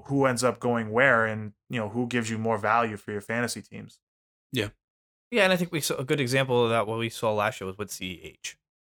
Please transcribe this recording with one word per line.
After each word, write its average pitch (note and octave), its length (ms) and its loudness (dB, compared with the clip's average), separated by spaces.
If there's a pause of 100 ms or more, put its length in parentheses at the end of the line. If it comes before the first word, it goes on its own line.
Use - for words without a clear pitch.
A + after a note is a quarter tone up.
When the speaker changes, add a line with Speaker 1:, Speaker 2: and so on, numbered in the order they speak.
Speaker 1:
who C3+ 200 2
ends B2 180 2
up A#2+ 160 2
going A#2 320 0
where A#2 340 6
and, G#2+ 280 -6 (160)
you B2+ 100 -4
know, G#2 100 -2
who A#2+ 180 -2
gives A#2 220 -2
you A2 100 -2
more A2 180 2
value G#2+ 400 2
for - 140 -12
your G2+ 100 -6
fantasy A2+ 400 -4
teams. G#2+ 380 -18 (540)
Speaker 2:
Yeah. G#2+ 160 -2 (640)
Speaker 3:
Yeah, A#3 140 2
and F#3 80 4
I - 20 4
think F3 160 -4
we E3 100 -2
saw - 140 -2
a C#3 80 -6
good C#3+ 160 0
example B2+ 440 2
of A2+ 80 2
that, A2+ 160 2
what A2+ 120 -4
we A2+ 100 -2
saw A2 240 -2
last G#2 280 0
year F#2+ 60 -8
was F#2+ 100 -10
with G#2 140 -8
C - 140 -10
E F2 180 -10
H. - 340 -14 (240)